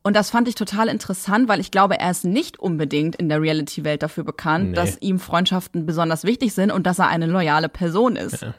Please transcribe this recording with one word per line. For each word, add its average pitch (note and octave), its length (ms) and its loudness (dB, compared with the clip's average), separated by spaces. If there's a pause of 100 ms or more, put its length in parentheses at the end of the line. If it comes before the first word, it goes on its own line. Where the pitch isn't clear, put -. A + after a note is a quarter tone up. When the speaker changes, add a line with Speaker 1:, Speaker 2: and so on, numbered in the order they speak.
Speaker 1:
Und G3+ 120 2
das G#3 140 2
fand A#3+ 180 2
ich A#3 80 -4
total G#3+ 340 -2
interessant, G#3+ 580 0
weil G3+ 120 2
ich - 120 -6
glaube, G3 280 4
er F3+ 120 0
ist - 140 -4
nicht G#3 340 -2
unbedingt D3+ 560 0
in E3+ 140 0
der D3+ 120 2
Reality-Welt D3+ 640 -2
dafür D#3 200 -4
bekannt, D#3 460 -2
Speaker 2:
Nee. F2+ 60 -4
Speaker 1:
dass F3 260 -2
ihm F#3 180 0
Freundschaften F3+ 680 -2
besonders E3 400 0
wichtig A#3 280 0
sind G3 180 2
und F#3 140 0
dass F3+ 140 0
er E3+ 80 4
eine E3 200 0
loyale E3 420 2
Person F#3 480 0
ist. - 240 -8
Speaker 2:
Ja. A2 180 -8